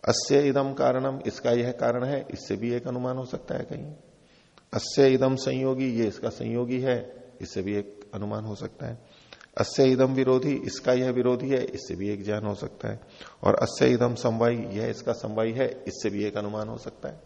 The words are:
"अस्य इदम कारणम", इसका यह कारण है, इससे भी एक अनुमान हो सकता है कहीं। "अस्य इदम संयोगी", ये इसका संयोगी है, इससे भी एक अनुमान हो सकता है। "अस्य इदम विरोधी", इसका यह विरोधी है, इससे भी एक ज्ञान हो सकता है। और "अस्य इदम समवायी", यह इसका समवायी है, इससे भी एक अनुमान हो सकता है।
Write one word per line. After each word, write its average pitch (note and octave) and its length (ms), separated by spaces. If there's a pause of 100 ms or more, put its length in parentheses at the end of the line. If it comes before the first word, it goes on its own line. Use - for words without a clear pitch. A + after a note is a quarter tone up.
"अस्य C#3+ 400
इदम C#3 260
कारणम", C3+ 540
इसका B2+ 240
यह A#2+ 200
कारण B2 340
है, C3+ 260
इससे - 240
भी A#2 180
एक A#2+ 140
अनुमान B2+ 300
हो C3 80
सकता - 300
है - 80
कहीं। D3+ 320 (760)
"अस्य C3 400
इदम C3 220
संयोगी", C3 520
ये A2+ 200
इसका A2 220
संयोगी A#2+ 520
है, B2 460 (140)
इससे F#2+ 200
भी G2+ 140
एक - 380
अनुमान G#2 320
हो G#2+ 100
सकता - 300
है। A#2 160 (560)
"अस्य C3 340
इदम C3 220
विरोधी", C3 420
इसका B2+ 380
यह B2+ 180
विरोधी B2 380
है, B2+ 160
इससे - 300
भी G2 140
एक G2+ 140
ज्ञान G#2 220
हो G2+ 100
सकता - 320
है। G#2+ 120 (440)
और - 120
"अस्य - 340
इदम A#2+ 260
समवायी", A#2 420
यह G#2 300
इसका A#2 260
समवायी A2 400
है, B2+ 340
इससे G2 220
भी G2+ 140
एक G#2 140
अनुमान G#2+ 300
हो A2+ 100
सकता - 320
है। - 160